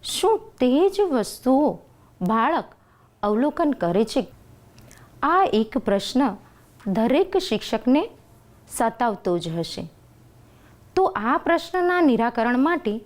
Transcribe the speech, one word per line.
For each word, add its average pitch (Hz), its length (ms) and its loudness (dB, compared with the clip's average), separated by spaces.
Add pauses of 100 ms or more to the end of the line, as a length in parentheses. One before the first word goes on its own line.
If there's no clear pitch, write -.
શું - 300 0 (240)
તે 247 140 4 (160)
જ 392 240 0
વસ્તુઓ 262 580 0 (500)
બાળક 226 540 0 (480)
અવલોકન 285 500 0
કરે 180 320 0
છે? 220 220 -2 (960)
આ 339 300 2
એક 220 260 0
પ્રશ્ન 202 420 -2 (800)
દરેક 285 400 2
શિક્ષકને 254 680 0 (640)
સતાવતો 226 680 -2
જ 165 180 -6
હશે. 165 320 -8 (1040)
તો 185 220 2
આ 233 220 0
પ્રશ્નના 349 720 0
નિરાકરણ 233 480 0
માટે 277 360 0 (120)